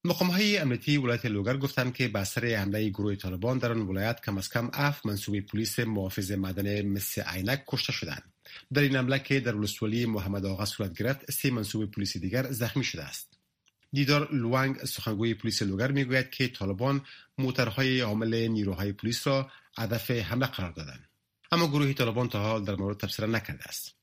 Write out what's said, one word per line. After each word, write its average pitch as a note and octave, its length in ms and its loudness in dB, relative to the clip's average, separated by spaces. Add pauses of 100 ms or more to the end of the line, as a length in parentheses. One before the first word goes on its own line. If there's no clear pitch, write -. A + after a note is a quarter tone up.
مقام‌های F#3 540 4
امنیتی D3 400 2
ولایت A#2+ 280 2
لوگر A2 320 0
گفتند C3 360 -2
که B2+ 140 0
به G#2 120 -2
اثر A2+ 360 0
حملهٔ G#2 340 0
گروه G2+ 260 0
طالبان G2 420 -2
در B2 140 0
آن A#2 100 0
ولایت G2 440 -2
کم G2+ 120 -2
از F#2+ 120 -4
کم A#2 240 -2
هفت C#3+ 320 0
منصوب G2+ 340 -2
پلیس G#2+ 400 -2
محافظ G2+ 520 -2
مدنی G2 500 0
مس G2+ 380 -2
عینک G2+ 480 -2
کشته - 240 -2
شدند. - 320 -6 (500)
در C#3+ 80 6
این C3+ 140 6
حمله C3 240 4
که C#3 200 2
در A2+ 160 0
ولسوالی G#2+ 500 0
محمد G2+ 400 0
آقا F#2+ 200 0
صورت G2 280 -2
گرفت، B2 380 -2
سه C3+ 200 0
منصوب G#2+ 400 -2
پلیس G2 260 -4
دیگر F#2+ 340 0
زخمی A#2+ 320 0
شده D#2+ 200 -4
است. - 300 -12 (580)
دیدار C#3+ 440 4
لوانگ، C3 500 2
سخنگوی A2+ 480 -2
پلیس G#2+ 280 -2
لوگر، G#2 300 0
می‌گوید C3 380 2
که B2+ 180 0
طالبان B2 540 0 (360)
موترهای B2+ 640 2
حامل A2+ 460 2
نیروهای G2+ 440 0
پلیس A2+ 360 -2
را C3+ 240 0 (260)
هدف A2+ 340 -2
حمله A#2+ 340 0
قرار F#2 260 -4
دادند، D2 360 -12 (460)
اما E3+ 140 4
گروه C#3+ 260 4
طالبان A#2+ 360 2
تا G#2 140 0
حال G#2+ 200 0
در G2 120 -2
مورد G2+ 220 -2
تبصره G#2+ 300 -2
نکرده A2+ 360 -2
است. - 400 -12